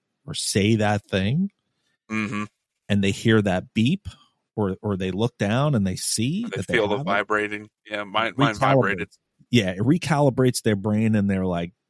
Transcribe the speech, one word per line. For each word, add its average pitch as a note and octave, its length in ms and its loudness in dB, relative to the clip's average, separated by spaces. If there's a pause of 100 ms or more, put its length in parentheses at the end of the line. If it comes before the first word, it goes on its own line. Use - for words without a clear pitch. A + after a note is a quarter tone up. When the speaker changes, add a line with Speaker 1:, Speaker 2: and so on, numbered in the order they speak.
(260)
Speaker 1:
or F#2 80 -10
say G#2+ 440 2
that G#2 300 0
thing, B2 440 0 (580)
Speaker 2:
Mm-hmm. G#2 360 -4 (440)
Speaker 1:
and G2+ 140 2
they G2 80 2
hear A2 320 4
that F#2 320 -2
beep, C3 320 0 (480)
or, F#2+ 260 -2
or G2+ 160 -4
they F#2 140 -4
look G#2 260 -2
down B2+ 380 0
and G#2 100 2
they F2+ 100 -2
see D#3 500 -4
Speaker 2:
They - 120 -8
Speaker 1:
that - 80 -6
Speaker 2:
feel A2 220 0
Speaker 1:
they G#2 60 -2
Speaker 2:
the G2+ 40 0
Speaker 1:
have C#3+ 80 -6
it. - 60 -2
Speaker 2:
vibrating. G#2 580 -2 (160)
Yeah, G#2+ 180 -8
mine, G#2 320 -2
mine A#2 200 2
Speaker 1:
Recalibrate. G#2 40 -12
Speaker 2:
vibrated. G#2 500 0 (440)
Speaker 1:
Yeah, G#2 160 4
it F#2 100 -6
recalibrates C3+ 840 2
their G#2+ 120 2
brain, G#2+ 400 0
and G2+ 140 2
they're F#2+ 160 0
like, F2 280 -4 (160)